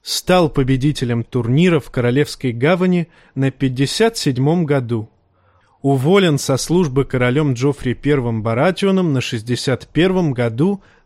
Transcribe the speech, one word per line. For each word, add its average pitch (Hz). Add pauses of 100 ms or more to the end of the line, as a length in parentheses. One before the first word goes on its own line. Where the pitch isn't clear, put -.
Стал 180
победителем 127
турнира 139
в -
Королевской 127
гавани 175 (260)
на 135
пятьдесят 139
седьмом 147
году. 120 (720)
Уволен 143
со 135
службы 147
королем 127
Джоффри 123
Первым 120
Баратионом 175
на 127
шестьдесят 120
первом 180
году 123 (240)